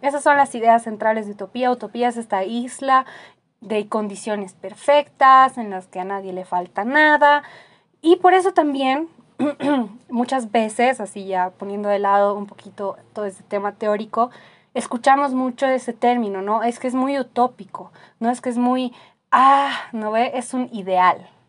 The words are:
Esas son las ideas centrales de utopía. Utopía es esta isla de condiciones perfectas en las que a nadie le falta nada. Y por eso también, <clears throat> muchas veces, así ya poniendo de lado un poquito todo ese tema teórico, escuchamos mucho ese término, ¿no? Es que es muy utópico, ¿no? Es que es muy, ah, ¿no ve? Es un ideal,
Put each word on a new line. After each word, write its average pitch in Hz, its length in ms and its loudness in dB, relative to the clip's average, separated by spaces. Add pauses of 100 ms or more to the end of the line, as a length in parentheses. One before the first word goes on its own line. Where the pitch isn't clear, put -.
Esas 285 180 -2
son 294 140 4
las 277 180 2
ideas 233 300 2
centrales 220 440 -4
de 208 40 -12
utopía. 240 400 -4
Utopía 240 380 -4
es 233 80 -8
esta 208 260 -4
isla 262 640 0 (560)
de 208 260 -4
condiciones 208 640 -6
perfectas 262 1040 4
en 220 120 -8
las 185 180 -10
que 185 140 -10
a - 20 -6
nadie 190 300 -8
le 185 100 -8
falta 180 400 -4
nada. 294 600 4 (580)
Y 339 160 4
por 359 160 6
eso 370 180 2
también, 285 560 0 (320)
<clears throat> 262 80 0 (600)
muchas 247 420 -4
veces, 240 480 0
así 196 260 -12
ya 185 260 -4
poniendo 202 360 -8
de 202 120 0
lado 202 360 2
un 202 120 -8
poquito 196 500 -12 (160)
todo 214 100 -10
ese 196 200 -12
tema 202 320 -6
teórico, 220 540 -2 (440)
escuchamos 269 600 0
mucho 254 340 -2
ese 254 260 -2
término, 233 480 -2
¿no? 214 220 -2
Es 240 160 -4
que 254 100 -4
es 240 60 -6
muy 269 220 -2
utópico, 240 760 -6 (260)
¿no? 226 100 -2
Es 247 120 -4
que 262 80 -6
es 233 80 -4
muy, 247 360 -2 (380)
ah, 277 400 4 (220)
¿no 214 180 -6
ve? 233 220 0
Es 247 200 -8
un 254 200 -4
ideal, 185 560 0 (200)